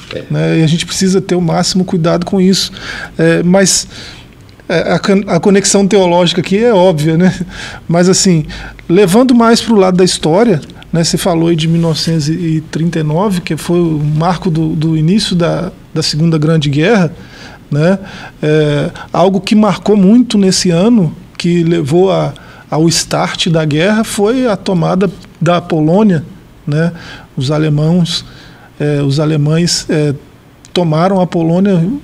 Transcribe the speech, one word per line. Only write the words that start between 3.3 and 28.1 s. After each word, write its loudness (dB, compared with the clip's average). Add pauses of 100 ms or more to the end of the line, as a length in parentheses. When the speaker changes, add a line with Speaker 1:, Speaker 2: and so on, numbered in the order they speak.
Speaker 2:
mas, 2 (840)
é, -2
a 0
con-, 0
a -2
conexão 2
teológica 2
aqui -2
é 2
óbvia, 2
né? 4 (560)
Mas, 2
assim, 2 (440)
levando 4
mais 4
pro 0
lado 4
da 4
história, 0 (320)
né, 0
você 0
falou 0
aí 2
de -2
mil 0
novecentos -2
e -2
trinta -2
e -2
nove, -2
que -6
foi -2
o -2
marco -2
do, -2
do -2
início 0
da, -2 (200)
da -4
Segunda 0
Grande 0
Guerra, 2 (580)
né? 0 (440)
É, 0 (220)
algo 2
que -2
marcou 2
muito 4
nesse 2
ano, 2 (220)
que 0
levou 2
a, -2 (380)
ao 2
start -4
da 0
guerra, 0
foi -2
a 0
tomada -2 (300)
da 2
Polônia, 0 (400)
né? -2 (440)
Os -4
alemãos, 0 (540)